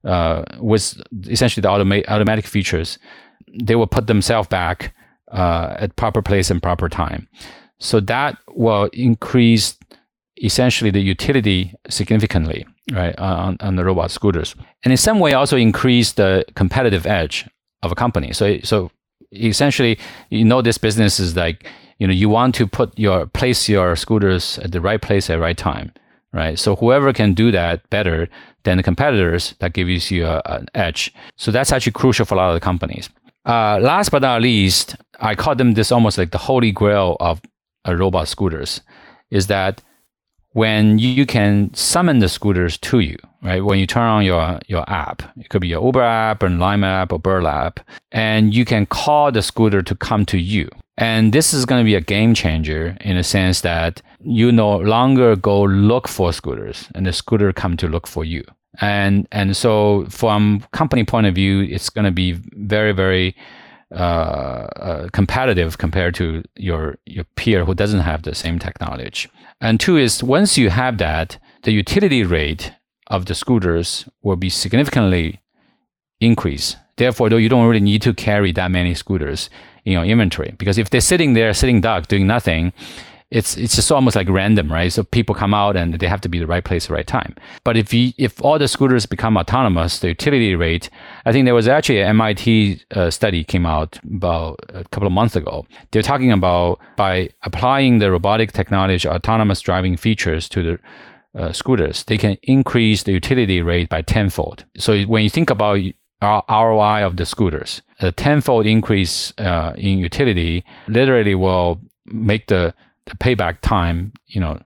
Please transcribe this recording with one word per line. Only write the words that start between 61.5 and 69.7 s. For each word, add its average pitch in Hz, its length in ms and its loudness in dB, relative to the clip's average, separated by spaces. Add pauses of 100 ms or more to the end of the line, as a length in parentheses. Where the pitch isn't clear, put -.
it's - 260 -6
gonna 101 240 -2
be 90 200 -2 (200)
very, 104 400 0
very, 95 420 0 (580)
uh, 80 840 -4
uh, 82 360 -8
competitive 98 640 0
compared 87 380 -2
to 82 280 -4 (100)
your, 80 520 -6
your - 180 -10 (100)
peer 98 300 0
who 92 100 0
doesn't 101 260 0
have 80 220 -2
the - 120 -8
same 85 240 -6
technology. - 720 -10 (320)
And 113 200 0